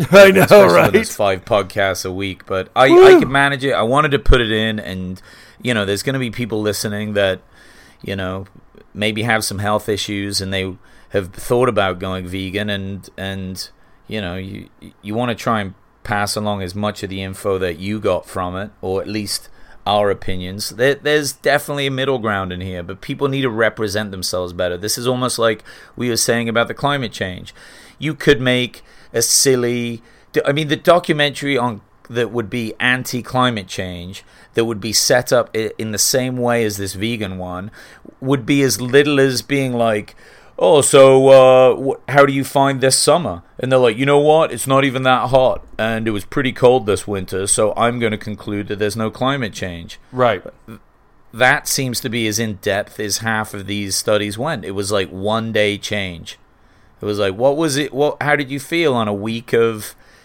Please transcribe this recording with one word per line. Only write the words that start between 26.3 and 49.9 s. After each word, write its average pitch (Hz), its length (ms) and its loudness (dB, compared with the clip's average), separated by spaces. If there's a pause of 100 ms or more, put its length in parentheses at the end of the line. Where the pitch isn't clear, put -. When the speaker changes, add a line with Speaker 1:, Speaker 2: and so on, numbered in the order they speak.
Speaker 2:
about 117 200 0
the 117 60 -8
climate 139 380 -4
change. 92 400 -8 (460)
You 147 160 -6
could 147 280 2
make 123 400 -2 (300)
a 117 100 -2
silly, 120 800 0 (420)
I 143 80 0
mean, 151 160 -2
the 156 80 -2
documentary 147 800 0
on 117 240 -4 (300)
that 117 200 -2
would 110 200 -4
be 117 280 -6
anti-climate 123 920 -2
change, 90 540 -10 (320)
that 117 120 2
would 113 140 -6
be 110 120 -6
set 127 400 2
up 120 240 2
i-, 110 220 -4
in 110 140 -8
the 104 60 -6
same 127 380 -2
way 120 280 0
as 101 120 -4
this 98 180 -8
vegan 104 440 -6
one, 90 320 -10 (500)
would 131 240 -2
be 139 180 2
as 117 200 0
little 139 360 2
as 135 220 2
being 135 320 -4
like, 113 420 -2 (440)
"Oh, 151 240 6
so, 135 460 8
uh, 131 460 8 (220)
wh-, - 160 -10
how 139 140 8
do 139 80 2
you 135 100 -2
find 139 380 0
this 131 160 4
summer?" 147 440 0 (160)
And 127 140 -4
they're 131 60 6
like, 117 180 4
"You 131 80 -2
know 143 160 4
what? 151 320 4
It's 120 140 -8
not 135 180 2
even 131 200 -2
that 123 260 2
hot, 127 340 2 (140)
and 113 280 -2
it 113 40 -2
was 101 160 -4
pretty 127 260 -2
cold 123 320 4
this 101 240 -2
winter, 95 380 -6
so 107 320 2
I'm 120 200 0
gonna 110 200 -2
conclude 104 500 -8
that 104 100 -8
there's 104 180 -2
no 110 140 -4
climate 127 440 -4
change." 85 440 -12 (140)